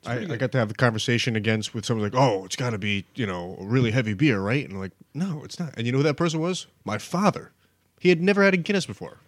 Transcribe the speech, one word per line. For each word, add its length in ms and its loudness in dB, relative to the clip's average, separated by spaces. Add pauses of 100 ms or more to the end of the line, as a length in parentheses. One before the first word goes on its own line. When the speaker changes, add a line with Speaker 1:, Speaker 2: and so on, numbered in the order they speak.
Speaker 1:
I, 60 -4
Speaker 2:
pretty 140 -4
Speaker 1:
I 40 -10
Speaker 2:
good. 80 -6
Speaker 1:
got 140 -2
to 60 2
have 100 2
the 60 -8
conversation 640 2
against 380 0
with 100 -6
someone 200 0
like, 160 -4
"Oh, 240 4
it's 120 -8
gotta 220 -2
be, 260 -2 (120)
you 100 -2
know, 340 -6
a 40 -10
really 260 2
heavy 240 0
beer, 260 4
right?" 240 0
And 100 -12
I'm 60 -8
like, 120 -8 (220)
"No, 300 -6
it's 140 -14
not." 180 -8
And 100 -4
you 60 0
know 60 2
who 60 4
that 120 2
person 240 0
was? 260 -4 (180)
My 140 -4
father. 520 -2 (480)
He 100 2
had 140 4
never 220 4
had 100 6
a 20 2
Guinness 300 -2
before. 420 -14